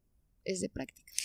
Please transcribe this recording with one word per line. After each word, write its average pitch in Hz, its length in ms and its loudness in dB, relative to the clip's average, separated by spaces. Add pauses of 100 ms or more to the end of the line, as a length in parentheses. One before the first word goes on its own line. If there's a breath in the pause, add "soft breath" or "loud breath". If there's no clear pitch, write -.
(440)
es 190 160 2
de 190 100 2
práctica. - 420 -6 (120 loud breath)